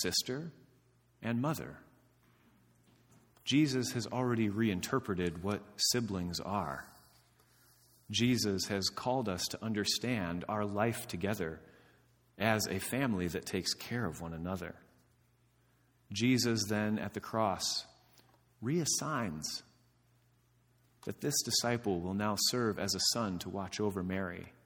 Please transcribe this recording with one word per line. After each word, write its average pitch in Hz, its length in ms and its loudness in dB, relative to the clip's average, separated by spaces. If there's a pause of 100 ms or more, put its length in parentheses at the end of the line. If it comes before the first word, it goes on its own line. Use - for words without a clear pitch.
sister 135 500 -2 (720)
and 117 180 0
mother." 123 380 -2 (1700)
Jesus 131 480 4
has 113 160 -2
already 117 420 2
reinterpreted 92 960 2
what 101 180 0 (140)
siblings 92 640 0
are. 82 460 -2 (1200)
Jesus 110 600 4
has 98 200 0
called 127 400 -2
us 90 200 -2
to - 140 -8
understand 104 840 0
our 107 160 0
life 104 420 0
together 90 540 -2 (800)
as 107 260 4
a 95 140 0
family 110 480 0
that 82 180 -4
takes - 300 -2
care 117 300 -4
of 82 160 -4
one 82 120 -6
another. 85 420 -4 (1400)
Jesus 113 560 4
then 107 300 2
at - 160 -4
the 104 60 -6
cross - 680 0 (760)
reassigns 131 1000 -2 (1400)
that - 160 -6
this 143 140 0 (100)
disciple 117 560 0
will 95 140 -2
now 104 200 0 (140)
serve 117 300 0
as 95 160 0
a - 180 2
son 104 260 -2
to 92 100 -10
watch 92 300 -6
over 98 240 0
Mary 90 480 -4 (140)